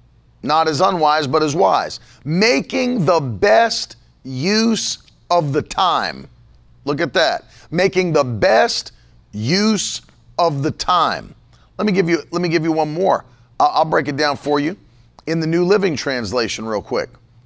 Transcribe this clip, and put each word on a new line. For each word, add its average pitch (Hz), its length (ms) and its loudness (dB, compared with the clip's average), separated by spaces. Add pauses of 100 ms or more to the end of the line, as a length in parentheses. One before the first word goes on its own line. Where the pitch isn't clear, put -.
(420)
not 156 260 2
as 156 140 0
unwise, 156 440 2
but 151 160 2
as 151 140 0
wise, 151 440 0 (240)
making 240 840 0
the 170 140 4
best 202 760 0 (280)
use 202 760 0 (320)
of 156 240 2
the 147 80 0
time." 110 680 -2 (560)
Look 143 160 -2
at 160 140 -4
that. 151 320 0 (240)
"Making 185 420 0
the 147 120 4
best 185 680 0 (400)
use 185 680 -2 (360)
of 160 240 2
the 147 80 0
time." 123 640 -2 (440)
Let 202 80 -2
me 214 60 0
give 175 180 2
you, 165 200 0
let 175 120 -4
me 175 80 -2
give 160 120 0
you 160 100 0
one 156 200 -2
more. 165 320 0 (340)
I'll, 147 180 4
I'll 156 100 4
break 160 200 -2
it 143 120 -4
down 147 180 0
for 147 240 -2
you 147 160 -4 (500)
in 165 140 -2
the 160 60 -2
New 170 180 2
Living 185 320 2
Translation 117 680 -4
real 107 160 -4
quick. - 260 -4 (380)